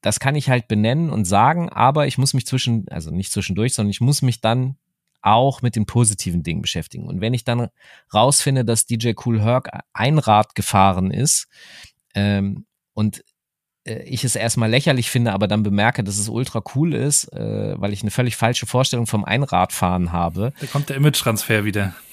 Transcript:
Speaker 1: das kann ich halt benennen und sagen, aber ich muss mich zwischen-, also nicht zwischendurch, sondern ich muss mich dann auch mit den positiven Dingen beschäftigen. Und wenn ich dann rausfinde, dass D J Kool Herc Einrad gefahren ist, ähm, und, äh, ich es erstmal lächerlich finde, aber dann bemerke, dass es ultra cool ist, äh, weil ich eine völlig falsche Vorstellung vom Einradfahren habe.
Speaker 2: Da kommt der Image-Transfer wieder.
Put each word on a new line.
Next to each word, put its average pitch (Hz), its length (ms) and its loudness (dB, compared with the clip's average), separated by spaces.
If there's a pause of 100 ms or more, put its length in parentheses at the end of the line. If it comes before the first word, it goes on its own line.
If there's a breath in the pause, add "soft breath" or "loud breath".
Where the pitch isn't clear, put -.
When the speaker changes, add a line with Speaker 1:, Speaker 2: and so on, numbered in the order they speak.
Speaker 1:
das - 180 -2
kann 135 160 0
ich 135 140 -2
halt 123 180 0
benennen 117 400 0
und 107 160 -2
sagen, 127 460 2
aber 143 360 2
ich 135 120 -2
muss 139 160 0
mich 131 120 0
zwischen-, 120 440 -2
also 78 200 -10
nicht 90 220 -4
zwischendurch, 101 400 -2
sondern 104 180 0
ich 98 120 -2
muss 143 180 2
mich 127 220 0
dann 127 340 0 (460)
auch 120 400 4
mit 123 140 0
den 110 100 0
positiven 95 560 0
Dingen 82 180 -4
beschäftigen. - 460 -8
Und 90 140 -6
wenn 110 120 0
ich 123 120 -4
dann 120 240 -2 (440 loud breath)
rausfinde, 131 520 4
dass 113 220 0
D 120 100 -2
J 113 200 -2
Kool 113 240 0
Herc 120 300 0 (220)
Einrad 113 600 4
gefahren 95 560 4
ist, 120 360 -2 (680 loud breath)
ähm, 98 520 0 (260)
und, 107 320 -2 (600)
äh, 110 180 -10
ich 131 220 -8
es 123 120 -2
erstmal 113 320 0
lächerlich 123 420 2
finde, 117 220 2
aber 98 160 2
dann 104 140 2
bemerke, 104 420 2
dass 101 140 -4
es 104 100 -4
ultra 113 340 -4 (120)
cool 156 180 0
ist, 139 400 -2
äh, 104 480 -6
weil 101 140 -4
ich 98 80 -10
eine 104 80 -2
völlig 123 260 -2
falsche 120 300 -2
Vorstellung 123 400 0
vom 107 180 -2
Einradfahren 90 880 0
habe. 87 480 -2
Speaker 2:
Da 143 60 -8
kommt 143 240 -4
der 139 60 -6
Image-Transfer 117 680 0
wieder. 101 300 -2 (180)